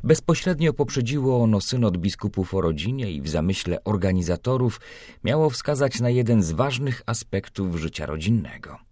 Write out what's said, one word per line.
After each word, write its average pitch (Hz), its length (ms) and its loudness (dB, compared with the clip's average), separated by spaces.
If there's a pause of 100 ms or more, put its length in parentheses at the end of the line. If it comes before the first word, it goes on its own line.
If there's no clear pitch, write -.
Bezpośrednio 160 680 2
poprzedziło 131 680 0
ono 107 180 4
synod 110 360 0
biskupów 95 560 -2
o 95 80 0
rodzinie 92 500 -2
i 73 100 -6
w 71 80 -6
zamyśle 85 540 -2
organizatorów 95 960 0 (420)
miało 151 260 2
wskazać 135 500 -2
na 120 100 2
jeden 117 340 4
z 82 80 0
ważnych 127 540 -2
aspektów 98 720 -4
życia 78 300 -6
rodzinnego. 80 720 -2 (140)